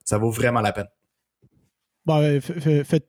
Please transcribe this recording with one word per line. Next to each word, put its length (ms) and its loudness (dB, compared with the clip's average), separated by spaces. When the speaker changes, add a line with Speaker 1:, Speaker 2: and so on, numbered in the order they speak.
Speaker 1:
ça 140 -2
vaut 140 0
vraiment 280 0
la 120 0
peine. 160 -10
Speaker 2:
Bon, 160 2
euh, 200 2
f-, 180 -8
f-, 240 2
faites, 260 -2